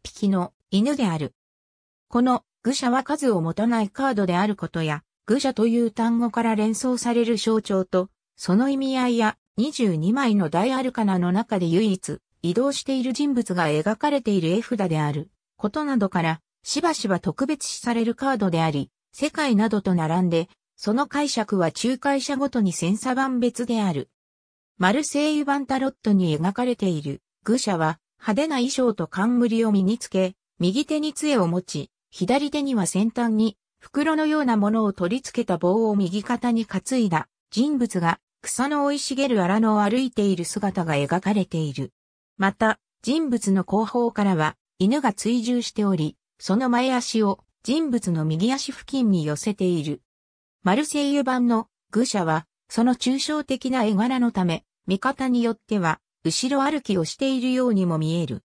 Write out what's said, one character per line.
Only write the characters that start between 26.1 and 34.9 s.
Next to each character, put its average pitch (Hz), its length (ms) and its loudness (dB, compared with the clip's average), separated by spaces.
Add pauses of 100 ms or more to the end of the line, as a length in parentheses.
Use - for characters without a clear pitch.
に 180 240 4
描 175 160 0
か 247 120 -2
れ 247 100 0
て 196 140 -2
い 160 120 -2
る 143 220 -8 (220)
愚 233 140 2
者 190 200 -2
は 160 220 -2 (180)
派 220 240 0
手 320 60 0
な 294 80 -2
衣 254 160 0
装 247 200 2
と 175 140 -4
冠 226 580 0
を 220 60 2
身 196 140 4
に 214 140 0
つ - 100 -14
け、 185 260 -2 (240)
右 190 260 0
手 302 140 -2
に 302 140 -2
杖 294 260 0
を 185 80 2
持 175 160 0
ち、 143 280 -10 (200)
左 277 400 0
手 294 120 -2
に 277 120 -2
は 190 120 0
先 208 240 0
端 233 240 -2
に 214 220 0 (220)
袋 302 380 -2
の 311 100 0
よ 302 140 2
う 285 40 0
な 233 120 2
も 202 140 2
の 220 140 2
を 202 80 0